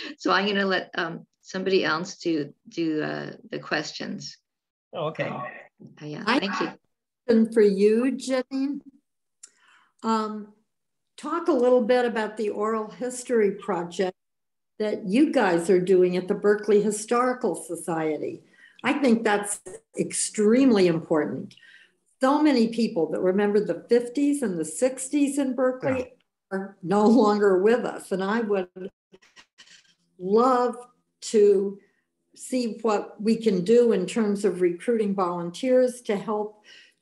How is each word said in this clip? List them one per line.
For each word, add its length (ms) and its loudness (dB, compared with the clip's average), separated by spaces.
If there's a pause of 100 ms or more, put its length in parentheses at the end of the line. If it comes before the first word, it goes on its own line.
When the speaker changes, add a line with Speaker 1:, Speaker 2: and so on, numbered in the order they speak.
(180)
Speaker 1:
So 140 -4
I'm 160 2
gonna 180 0
let, 300 -4
um, 300 -8 (160)
somebody 420 -2
else 340 -4
do, 360 -4 (160)
do, 340 -4
uh, 280 -8 (200)
the 80 -8
questions. 800 -8 (560)
Speaker 2:
Oh, 140 -6
okay. 200 -6
Speaker 1:
Uh, 160 -10 (580)
yeah, 240 -12
Speaker 3:
I 140 0
Speaker 1:
thank 220 -4
you. 100 -4 (540)
Speaker 3:
question 280 2
for 80 4
you, 520 4
Janine. 680 -4 (1200)
Um, 500 -4 (600)
talk 320 -6
a 60 4
little 280 4
bit 220 2
about 320 -4
the 140 -4
oral 420 -4
history 600 0
project 640 -4 (640)
that 280 -6
you 240 2
guys 380 2
are 100 6
doing 380 4
at 100 -4
the 60 -2
Berkeley 480 2
Historical 760 -2
Society. 880 -6 (400)
I 100 0
think 300 2
that's 380 -2 (360)
extremely 880 2
important. 680 -2 (640)
So 220 2
many 260 4
people 440 -2
that 100 -4
remember 420 2
the 240 -6
fifties 540 0
and 180 -4
the 60 -4
sixties 720 -2
in 180 -2
Berkeley 440 -2
Speaker 4:
Yeah. 60 -8 (520)
Speaker 3:
are 260 -10
no 240 2
longer 540 4
with 240 2
us. 260 -10
And 100 -4
I 200 -2
would 260 -2 (1500)
love 560 2 (460)
to 580 4 (560)
see 460 -4
what 400 -2
we 160 2
can 260 0
do 300 6
in 120 0
terms 380 -2
of 160 0
recruiting 560 0
volunteers 840 0
to 160 -4
help 440 -6 (400)